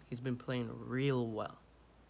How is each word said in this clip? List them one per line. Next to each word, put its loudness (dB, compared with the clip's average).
He's -6
been 0
playing -2
real 2
well. -4